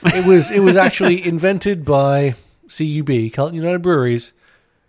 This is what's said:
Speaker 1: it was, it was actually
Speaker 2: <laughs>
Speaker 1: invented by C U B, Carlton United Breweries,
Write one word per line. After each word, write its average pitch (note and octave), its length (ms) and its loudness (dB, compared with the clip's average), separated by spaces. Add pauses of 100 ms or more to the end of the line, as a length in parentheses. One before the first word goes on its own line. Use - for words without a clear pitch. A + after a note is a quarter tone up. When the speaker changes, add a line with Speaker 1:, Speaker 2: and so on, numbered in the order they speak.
Speaker 1:
it F3+ 220 0
was, F3+ 240 4
it G3+ 100 -2
was F#3 160 4
actually F#3 480 2
Speaker 2:
<laughs> - 20 -6
Speaker 1:
invented F3 600 -2
by C#3 480 0 (320)
C - 180 -8
U D3+ 200 -4
B, A#2 260 -2
Carlton D3+ 260 -4
United E3+ 240 -4
Breweries, B2+ 520 -2 (560)